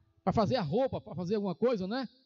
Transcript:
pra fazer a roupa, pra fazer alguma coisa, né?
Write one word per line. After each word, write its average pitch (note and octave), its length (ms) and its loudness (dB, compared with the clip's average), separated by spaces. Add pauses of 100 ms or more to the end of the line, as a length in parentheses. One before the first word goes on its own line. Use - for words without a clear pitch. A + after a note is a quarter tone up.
(220)
pra F#3 100 2
fazer A3 240 4
a A#3 60 2
roupa, G3 380 0
pra G#3+ 160 -12
fazer F3+ 180 -2
alguma G3+ 200 -2
coisa, G#3+ 340 0
né? A#3+ 200 -4 (180)